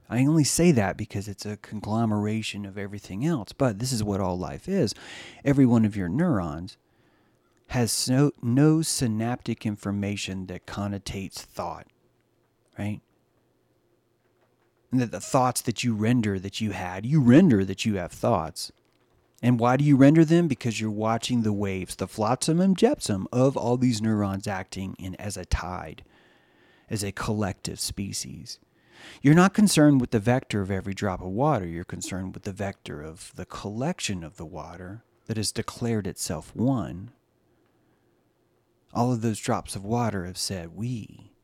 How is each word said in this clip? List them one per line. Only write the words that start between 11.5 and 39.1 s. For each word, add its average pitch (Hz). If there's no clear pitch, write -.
right? 104
And 127
that 117
the 90
thoughts 127
that -
you 120
render 107
that 95
you 110
had, 92
you 147
render 143
that 95
you 107
have 87
thoughts. -
And 120
why 123
do 143
you 147
render 151
them? 170
Because 117
you're 110
watching 113
the 107
waves, 98
the 95
flotsam 127
and 190
jetsam 107
of 131
all 120
these 127
neurons 104
acting 95
in 90
as 101
a 90
tide, 85
as 107
a 98
collective -
species. -
You're 143
not 180
concerned 151
with 120
the 113
vector 113
of 95
every 98
drop 95
of 92
water. 110
You're 85
concerned 90
with -
the 101
vector 95
of 80
the 82
collection 107
of 76
the 82
water 87
that 113
has 107
declared 110
itself -
one. 104
All 120